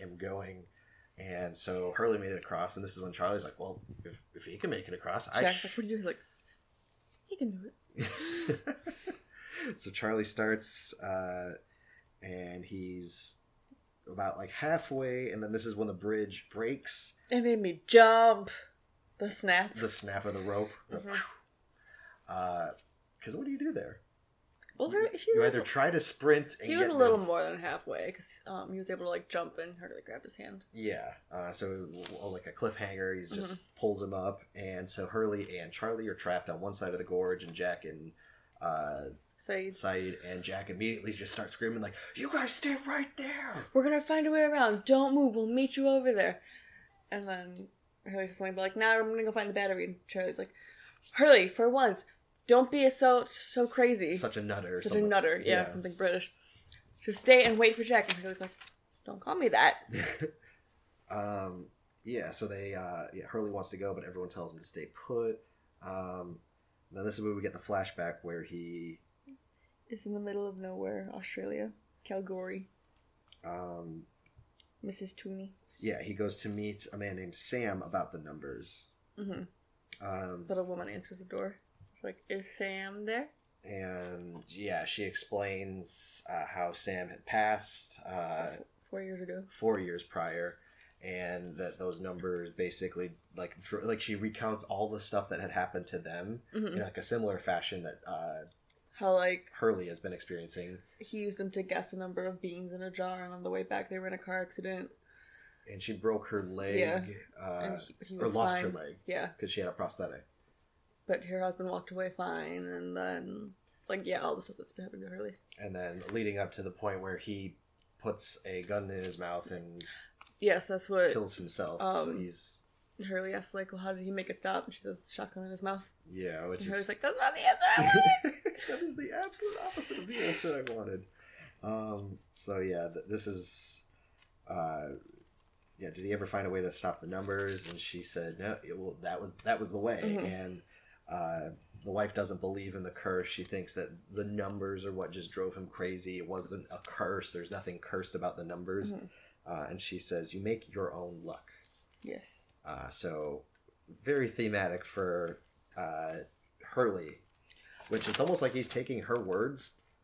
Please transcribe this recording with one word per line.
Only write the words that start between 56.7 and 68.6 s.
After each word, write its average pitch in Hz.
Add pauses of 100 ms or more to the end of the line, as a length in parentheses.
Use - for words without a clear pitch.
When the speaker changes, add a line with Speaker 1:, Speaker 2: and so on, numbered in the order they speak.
Speaker 2:
"Just 208
stay 254
and 226
wait 220
for 233
Jack." 214
And 180
Hurley's 185
like, 185 (500)
"Don't -
call -
me 339
that." 139 (120)
Speaker 1:
<laughs> - (800)
Um, 98 (380)
yeah, 110
so -
they, 101
uh, 87
yeah, 92
Hurley 107
wants 101
to 95
go, 98
but 87
everyone 90
tells 82
him 82
to -
stay - (220)
put. 117 (420)
Um, 90 (520)
then 95
this 104
is 110
where 104
we 101
get 101
the 92
flashback 95
where 85
he 85 (880)